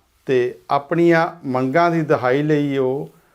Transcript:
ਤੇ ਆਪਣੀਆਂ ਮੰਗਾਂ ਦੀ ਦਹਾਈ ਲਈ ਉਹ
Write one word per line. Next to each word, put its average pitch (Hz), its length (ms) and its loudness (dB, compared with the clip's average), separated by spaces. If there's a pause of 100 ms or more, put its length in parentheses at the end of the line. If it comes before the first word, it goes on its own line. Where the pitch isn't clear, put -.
(260)
ਤੇ 123 340 0 (100)
ਆਪਣੀਆਂ 165 800 0
ਮੰਗਾਂ 131 440 0
ਦੀ 165 100 0
ਦਹਾਈ 139 420 0
ਲਈ 147 340 0
ਉਹ 135 320 -4 (260)